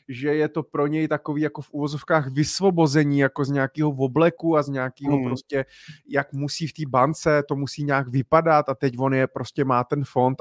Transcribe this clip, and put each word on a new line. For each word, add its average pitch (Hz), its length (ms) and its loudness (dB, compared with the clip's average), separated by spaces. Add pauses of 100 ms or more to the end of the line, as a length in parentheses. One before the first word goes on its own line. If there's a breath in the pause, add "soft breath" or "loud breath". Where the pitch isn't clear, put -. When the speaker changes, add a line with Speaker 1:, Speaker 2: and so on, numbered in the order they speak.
Speaker 1:
že 139 260 -2
je 151 140 2
to 160 140 -4
pro 147 240 -2
něj 156 220 -2
takový 151 340 -4
jako 151 200 -4
v - 100 -18
uvozovkách 147 560 -2
vysvobození 151 880 2
jako 139 260 0
z 131 60 -4
nějakého 143 400 0
obleku 156 640 2
a 147 60 4
z 143 60 -6
nějakého 139 480 -2
Speaker 2:
Hmm. 131 80 0
Speaker 1:
prostě, 127 400 -4 (440 loud breath)
jak 139 240 -2
musí 143 340 -6
v 131 60 -10
té 165 160 -10
bance, 147 600 2
to 143 80 -2
musí 143 280 -6
nějak 139 240 0
vypadat 151 600 2
a 135 60 -2
teď 127 240 -2
on 135 160 0
je 131 120 2
prostě 131 380 -6
má 123 200 2
ten 143 200 -4
fond 131 360 0